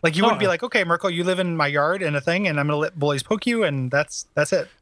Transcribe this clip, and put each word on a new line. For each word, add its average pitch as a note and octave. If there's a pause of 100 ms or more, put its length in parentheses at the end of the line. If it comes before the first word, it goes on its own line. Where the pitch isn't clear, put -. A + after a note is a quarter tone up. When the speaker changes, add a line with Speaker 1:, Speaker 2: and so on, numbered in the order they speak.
Speaker 1:
Like, E3
you F#3+
wouldn't A3+
be G3+
Speaker 2:
No. F#3
Speaker 1:
like, E3+
"Okay, A#3+
Merkel, E3+
you E3+
live F3+
in F3
my D3
yard D3
and D3+
a C#3
thing, F3+
and D3+
I'm C#3+
gonna D3
let D#3
bullies C#3+
poke G#3+
you, A#3
and C3+
that's, -
that's D3+
it." D#3 (140)